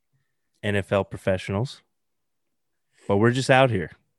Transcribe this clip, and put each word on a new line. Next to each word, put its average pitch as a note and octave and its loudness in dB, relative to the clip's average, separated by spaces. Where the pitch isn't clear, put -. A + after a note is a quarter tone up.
N G#2 -2
F G2 -4
L G2+ 2
professionals, G2 -6
but G2+ 0
we're A2+ 4
just B2+ -2
out C3 4
here, F2+ -6